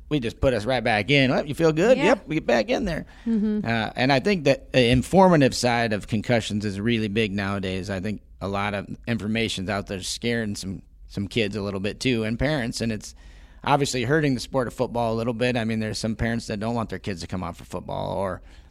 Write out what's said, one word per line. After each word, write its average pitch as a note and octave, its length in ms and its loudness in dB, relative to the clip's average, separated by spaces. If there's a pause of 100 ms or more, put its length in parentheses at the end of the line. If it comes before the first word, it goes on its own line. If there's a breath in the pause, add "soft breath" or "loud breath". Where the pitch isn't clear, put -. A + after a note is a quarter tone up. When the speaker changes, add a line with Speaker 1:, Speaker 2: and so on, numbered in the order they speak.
Speaker 1:
we D3+ 120 0
just A#2 200 -6
put C3+ 140 4
us G#2 100 -2
right B2 200 0
back G#2+ 260 2
in. C3+ 200 6
"Well, E3 160 0
you D3 80 -6
feel D#3+ 180 4
good?" G3+ 260 4
Speaker 2:
Yeah. C4+ 60 0
Speaker 1:
"Yep, - 240 2
we D#3 80 -4
get D#3 100 -2
back A3 220 2
in C4 160 -2
there." E3 220 -4 (200 soft breath)
Speaker 2:
Mm-hmm. G#3+ 380 0
Speaker 1:
Uh, A2+ 300 0
and C3 180 2
I C3+ 80 6
think G3 240 0
that - 280 2
the B2+ 160 6
informative D3 680 6
side A#2 380 0
of G2 160 -4
concussions A2 560 0
is G2 160 -2
really A2 280 0
big G#2 240 0
nowadays. G2 580 -2
I G2 100 -2
think G2 220 -6 (180)
a F#2 80 -4
lot G2+ 260 -2
of G2 140 -6 (180)
information's A2 640 -2
out G2+ 180 -2
there G2 140 -6
scaring A2 560 -4
some, F#2+ 260 -8 (240)
some G2+ 220 -6
kids G#2 260 0
a G#2 80 -4
little G2 180 -4
bit G2 200 -6
too, A#2 240 0
and A2+ 140 -2
parents, C3 420 -2
and A2+ 100 -2
it's G#2+ 240 -10 (480 soft breath)
obviously C3+ 420 0
hurting C#3+ 300 2
the A#2 60 -4
sport B2+ 260 -2
of G#2+ 80 -8
football A#2 380 -2
a A2+ 40 0
little A2+ 180 -2
bit. B2 220 0
I A2+ 80 0
mean, A2 140 -2
there's G#2+ 200 -4
some A2+ 180 -4
parents A#2 300 -2
that G#2+ 140 -6
don't A2+ 140 -2
want A2+ 140 -4
their F#2+ 100 -8
kids F2+ 220 -6
to E2+ 60 -10
come F2+ 180 -6
out F2 120 -8
for B1 80 -18
football, F#2+ 520 -6
or F#2 260 -4 (280 soft breath)